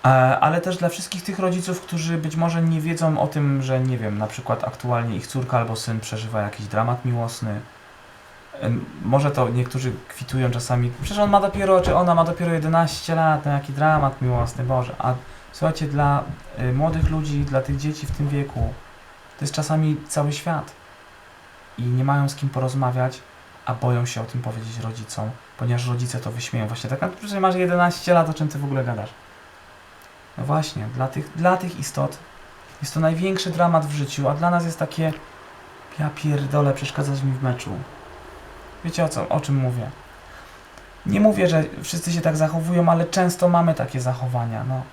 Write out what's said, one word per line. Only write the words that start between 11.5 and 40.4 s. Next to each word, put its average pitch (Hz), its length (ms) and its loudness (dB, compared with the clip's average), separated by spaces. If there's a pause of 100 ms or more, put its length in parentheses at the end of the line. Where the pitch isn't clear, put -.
czy 180 140 4
ona 175 200 6
ma 165 80 6
dopiero 170 300 0
jedenaście 165 640 2
lat, 156 300 4
no 147 60 0
jaki 139 220 -2
dramat 143 480 2
miłosny, 123 420 0
Boże”. 123 360 0
A 127 140 0 (380)
słuchajcie, 160 360 -2
dla, 143 360 2 (360)
y, 127 140 0
młodych 156 360 2
ludzi, 147 360 0
dla 135 160 0
tych 139 160 -2
dzieci 151 300 -4
w - 40 -6
tym 143 180 -2
wieku, 139 440 -2 (680)
to 143 60 -4
jest 139 80 -6
czasami 156 440 2 (100)
cały 147 260 0
świat. 156 380 -4 (1040)
I 120 60 -4
nie 123 200 0
mają 139 260 2
z 143 60 -6
kim 139 140 -2
porozmawiać, 131 720 0 (460)
a 127 80 -4
boją 120 320 0
się - 160 -6
o 110 40 -6
tym 123 160 -6
powiedzieć 113 380 -8
rodzicom, 113 500 -6 (280)
ponieważ 120 300 0
rodzice 123 320 -2
to 113 120 -6
wyśmieją. 117 360 -4
Właśnie 117 220 -6
tak, - 140 -2
„A 175 40 -2
przecież 196 320 -6
masz 185 160 4
jedenaście 175 580 4
lat, 165 160 6
o 156 40 -2
czym 156 140 0
ty 151 120 -4
w 143 40 -4
ogóle 135 200 0
gadasz?” 110 260 -4 (1300)
No 123 80 -8
właśnie, 143 500 -2
dla 127 120 -2
tych, - 280 -8
dla 180 220 4
tych 180 220 -6
istot 139 380 -4 (640)
jest 143 120 -8
to - 60 0
największy 175 500 2
dramat 165 360 4
w 147 60 -6
życiu, 143 380 -2
a 147 40 2
dla 165 160 2
nas 175 160 2
jest 165 140 -6
takie, 160 340 -2 (840)
„Ja 151 160 0
pierdolę, 143 580 0
przeszkadzać 139 500 -4
mi 135 80 2
w 131 120 -2
meczu”. 123 280 -2 (1120)
Wiecie, 165 180 0
o 156 60 2
co, - 200 -4
o 147 100 2
czym 143 160 0
mówię? 123 340 0 (1160)